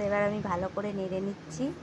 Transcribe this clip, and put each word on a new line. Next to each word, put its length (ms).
এবার 200
আমি 120
ভালো 240
করে 240
নেড়ে 280
নিচ্ছি 380